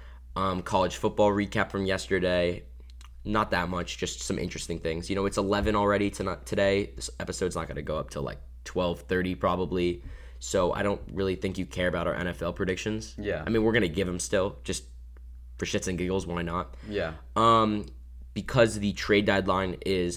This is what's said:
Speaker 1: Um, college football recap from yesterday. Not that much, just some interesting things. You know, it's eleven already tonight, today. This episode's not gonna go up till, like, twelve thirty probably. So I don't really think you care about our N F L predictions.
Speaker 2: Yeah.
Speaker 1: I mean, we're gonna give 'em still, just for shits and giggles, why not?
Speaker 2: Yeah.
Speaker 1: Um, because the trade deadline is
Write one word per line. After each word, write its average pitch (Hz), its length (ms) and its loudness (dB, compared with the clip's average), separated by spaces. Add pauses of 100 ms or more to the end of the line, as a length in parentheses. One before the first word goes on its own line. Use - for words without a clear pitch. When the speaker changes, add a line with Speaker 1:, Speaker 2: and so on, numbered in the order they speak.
(340)
Speaker 1:
Um, 95 280 0
college 92 340 2
football 104 340 4
recap 101 400 2
from 98 140 0
yesterday. 90 800 2 (600)
Not 104 260 2
that 87 180 0
much, 90 300 -4
just - 240 -4
some - 160 -2
interesting 85 400 -4
things. 82 320 -4
You 95 60 0
know, 98 100 2
it's 98 100 -2
eleven 104 400 2
already 101 340 4
tonight, 95 360 -6
today. 101 500 2
This - 140 -8 (100)
episode's 90 360 -2
not 80 120 -4
gonna 76 140 -6
go 78 160 -2
up 71 100 -4
till, 76 140 -6
like, 57 160 -6 (260)
twelve 90 380 0
thirty 92 320 0
probably. 90 680 2 (360)
So 92 340 2
I 101 120 -2
don't 101 180 0 (100)
really 95 240 0
think 92 220 -2
you 90 80 -2
care 90 220 0
about 85 180 0
our 80 80 2
N 87 140 -2
F 85 120 -6
L 85 140 0
predictions. 101 640 -2
Speaker 2:
Yeah. 95 260 -2
Speaker 1:
I - 60 -2
mean, 113 140 4
we're 113 80 6
gonna 107 160 2
give 90 200 0
'em 90 120 -4
still, 98 440 0
just - 200 -4 (720)
for 92 80 -4
shits - 220 -2
and 90 100 -2
giggles, 90 260 0
why 85 180 -2
not? 85 340 -4 (120)
Speaker 2:
Yeah. 90 260 -2 (200)
Speaker 1:
Um, 110 520 6 (460)
because 110 460 4
the 101 140 2
trade 104 340 4
deadline 95 580 2
is 87 320 2